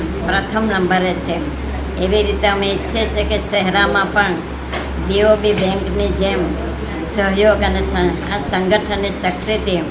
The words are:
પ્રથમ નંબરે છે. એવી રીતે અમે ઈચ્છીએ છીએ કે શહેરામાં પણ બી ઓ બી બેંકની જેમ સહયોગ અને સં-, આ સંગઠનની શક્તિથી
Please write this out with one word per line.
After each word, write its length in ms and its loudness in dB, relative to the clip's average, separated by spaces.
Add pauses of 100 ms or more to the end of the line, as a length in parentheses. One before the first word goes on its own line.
(260)
પ્રથમ 380 0
નંબરે 500 2
છે. 220 -4 (680)
એવી 200 2
રીતે 240 0
અમે 200 2
ઈચ્છીએ 400 -2
છીએ 180 0
કે 140 0
શહેરામાં 760 2
પણ 220 2 (760)
બી 140 2
ઓ 140 6
બી 160 2
બેંકની 560 0
જેમ 300 0 (640)
સહયોગ 600 2
અને 180 0
સં-, 520 0
આ 60 -2
સંગઠનની 720 0
શક્તિથી 680 -2 (100)